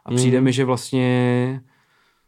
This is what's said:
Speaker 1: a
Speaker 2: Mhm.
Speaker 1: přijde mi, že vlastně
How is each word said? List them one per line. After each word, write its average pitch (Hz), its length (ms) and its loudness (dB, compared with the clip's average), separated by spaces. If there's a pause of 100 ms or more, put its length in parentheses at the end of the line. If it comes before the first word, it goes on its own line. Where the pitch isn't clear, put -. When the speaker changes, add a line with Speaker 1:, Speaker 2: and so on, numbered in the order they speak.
Speaker 1:
a - 60 -14
Speaker 2:
Mhm. 123 60 -2
Speaker 1:
přijde 127 240 2
mi, 131 120 2
že 131 120 0
vlastně 123 960 -2 (680)